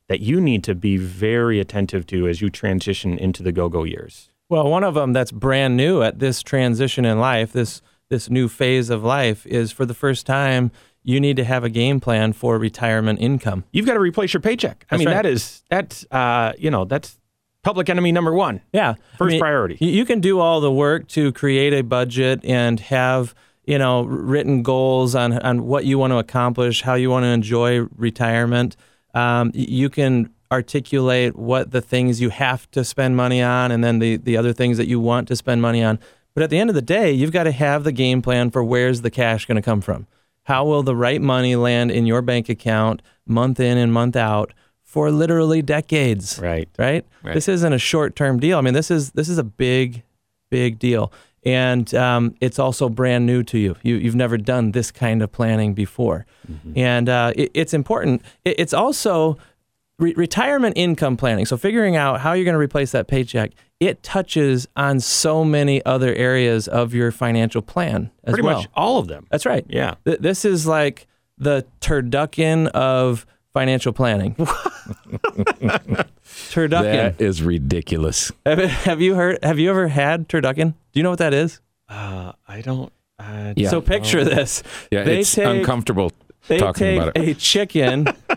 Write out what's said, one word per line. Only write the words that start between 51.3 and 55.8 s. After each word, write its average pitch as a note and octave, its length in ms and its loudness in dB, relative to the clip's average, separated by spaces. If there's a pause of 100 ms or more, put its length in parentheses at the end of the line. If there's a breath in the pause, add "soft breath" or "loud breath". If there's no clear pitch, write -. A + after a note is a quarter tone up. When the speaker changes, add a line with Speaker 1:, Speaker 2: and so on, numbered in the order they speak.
Speaker 2:
And, B2+ 500 0
um, A#2+ 460 2
it's B2+ 180 -2
also C3 300 0
brand B2 380 0
new B2 160 2
to A#2+ 160 -2
you. G2 240 0
You, A#2 140 0
you've A2+ 180 0
never A#2+ 240 0
done A2+ 340 0
this A#2 180 -2
kind A2+ 320 0
of G#2+ 80 -2
planning A2 440 0
before. G2+ 500 -2 (260 loud breath)